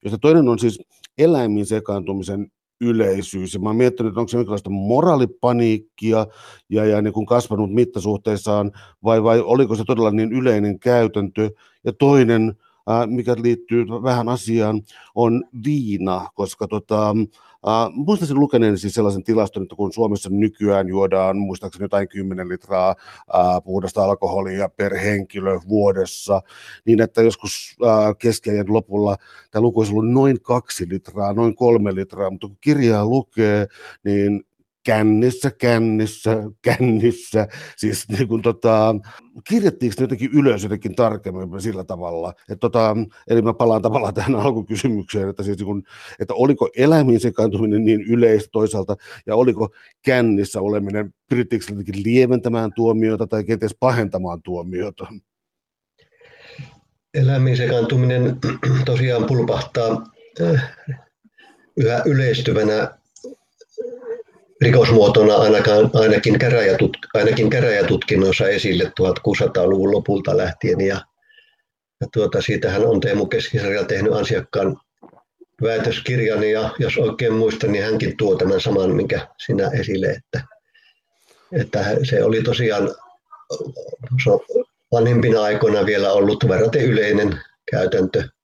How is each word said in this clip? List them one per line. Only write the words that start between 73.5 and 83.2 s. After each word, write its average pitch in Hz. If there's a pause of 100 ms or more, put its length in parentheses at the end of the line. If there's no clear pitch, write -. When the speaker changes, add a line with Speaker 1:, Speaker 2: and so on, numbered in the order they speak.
Speaker 2:
tehnyt 98
ansiokkaan 104 (840)
väitöskirjan, 113
ja 110
jos 123
oikein 117
muistan, 110
niin 101
hänkin 110
tuo 95
tämän 92
saman, 98
minkä 98 (180)
sinä 98
esille, 95
että, - (1080)
että 104
se 113
oli 110
tosiaan, 110 (1300)